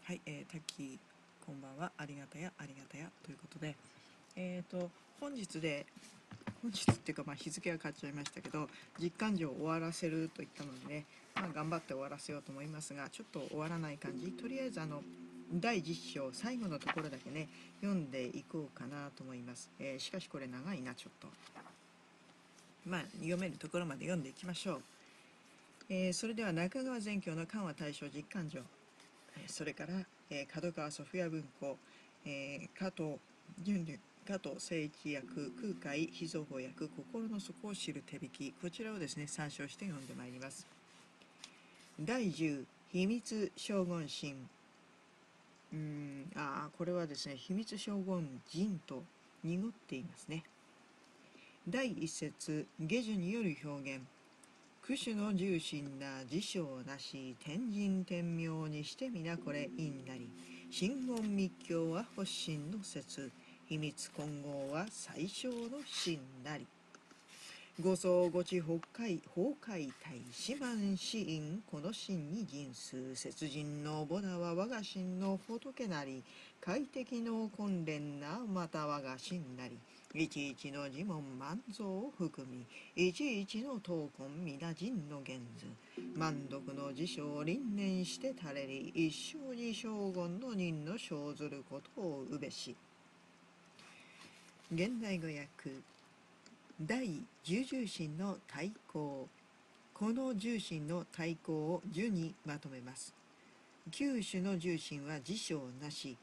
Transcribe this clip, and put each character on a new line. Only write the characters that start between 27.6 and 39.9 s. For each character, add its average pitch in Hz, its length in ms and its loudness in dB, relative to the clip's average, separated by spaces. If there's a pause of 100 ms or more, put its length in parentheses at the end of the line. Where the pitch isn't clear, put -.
和 151 100 0
大 147 180 -2
正 143 220 -4
実 147 80 -4
感 165 260 -2
状。 135 120 -4 (760)
え - 120 -10
ー、 - 40 -6
そ 156 120 -2
れ 147 100 0
か 156 120 -4
ら、 170 80 0 (360)
え 143 180 0
ー、 - 60 -14
角 165 160 2
川 156 180 0
ソ 151 140 -6
フ 185 160 -2
ィ 175 80 4
ア - 20 2
文 160 140 0 (160)
庫、 139 180 -2 (480)
え 139 480 -4
ー、 - 60 -16
加 190 140 0
藤 151 260 0 (420)
純 180 240 4
流、 143 140 -4 (260)
加 196 100 -2
藤 170 160 -2
誠 - 260 -2
一 151 340 0
役、 131 420 -2 (300)
空 143 120 -2
海 160 180 4
秘 165 180 -2
蔵 156 180 0
法 135 120 -2
役、 131 280 -4
心 226 400 -4
の 214 120 0
底 - 260 -8
を 202 80 -2
知 - 180 -2
る 139 140 -4
手 143 160 -6
引 131 60 -6
き、 135 240 -4 (100)
こ 175 80 0
ち 220 140 -4
ら 220 80 -2
を 208 80 -2
で 160 80 0
す - 80 -2
ね、 147 100 -2
参 147 240 0
照 143 160 -4
し - 80 -8
て 202 120 -6
読 151 140 -2